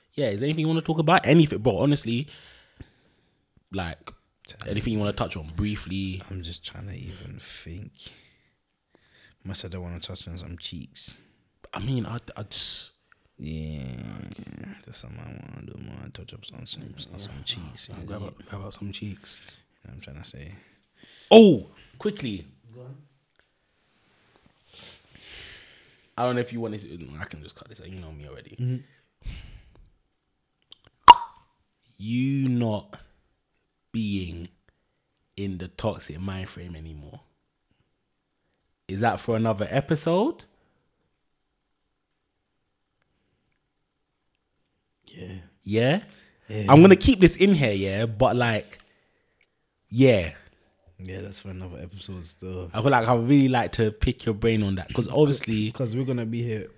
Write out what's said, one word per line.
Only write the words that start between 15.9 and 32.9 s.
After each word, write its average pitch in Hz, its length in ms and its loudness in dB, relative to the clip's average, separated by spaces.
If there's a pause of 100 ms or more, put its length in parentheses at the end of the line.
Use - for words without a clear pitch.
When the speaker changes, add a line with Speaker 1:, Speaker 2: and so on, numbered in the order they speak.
Speaker 2:
touch - 180 -18
ups - 260 -20
on - 60 -16
some, - 180 -14
on - 120 -18 (180)
Speaker 1:
Yeah. 92 60 -16
Speaker 2:
some - 260 -14
cheeks. - 460 -10
Speaker 1:
I'll 95 100 -14
Speaker 2:
Yeah, 90 60 -14
Speaker 1:
grab 101 160 -10
Speaker 2:
yeah. 101 60 -10
Speaker 1:
out, - 180 -20
grab 98 180 -12
out 98 100 -14
some 101 160 -12
cheeks. - 540 -12
Speaker 2:
You - 0 -
know - 460 -20
what 62 60 -18
I'm - 40 -18
trying 71 240 -16
to - 40 -16
say. 73 240 -16 (800)
Speaker 1:
Oh, 196 360 12 (320)
quickly. 113 480 -6 (280)
Speaker 2:
Go 123 60 -20
on. 131 160 -18 (3250)
Speaker 1:
I 117 80 -4
don't 123 120 0
know 120 40 2
if 117 140 -6
you 117 60 -6
wanted 107 200 -8
to, 82 280 -14 (120)
I - 60 -8
can 76 160 -16
just - 120 -20
cut - 140 -20
this - 120 -20
out. 90 100 -18
You 92 100 -14
know 80 120 -14
me 73 140 -16
already. - 320 -20
Speaker 2:
Mm-hmm. 123 180 -2 (3250)
Speaker 1:
You 131 500 0
not 117 500 -2 (960)